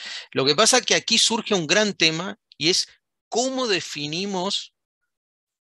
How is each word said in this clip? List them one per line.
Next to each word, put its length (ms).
Lo 140
que 100
pasa 220
es 80
que 100
aquí 220
surge 360
un 140
gran 260
tema 460
y 120
es 180
cómo 400
definimos 1040